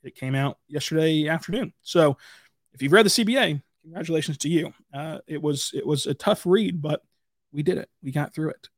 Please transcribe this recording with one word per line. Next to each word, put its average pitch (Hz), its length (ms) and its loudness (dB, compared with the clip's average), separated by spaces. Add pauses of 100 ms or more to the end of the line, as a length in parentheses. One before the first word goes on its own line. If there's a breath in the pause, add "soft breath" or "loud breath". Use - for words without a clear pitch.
it 131 120 -16
came 131 200 -4
out 135 220 0 (100)
yesterday 156 600 0
afternoon. 175 520 -4
So 151 360 4 (560 loud breath)
if - 80 -12
you've 135 100 2
read 214 140 8
the 190 40 4
C 240 140 2
B 233 140 2
A, 160 240 0 (220)
congratulations 160 560 -4
to - 100 -4
you. 165 240 0 (200)
Uh, 151 340 -10
it 151 140 -8
was, 147 320 -2
it 139 120 -6
was 147 200 0
a 143 80 -2
tough - 320 -2
read, 180 360 2
but 151 200 -4 (500)
we 147 120 -6
did 180 140 0
it. - 120 -10 (120)
We 135 100 -10
got 143 220 -4
through 156 160 -6
it. - 180 -14 (100)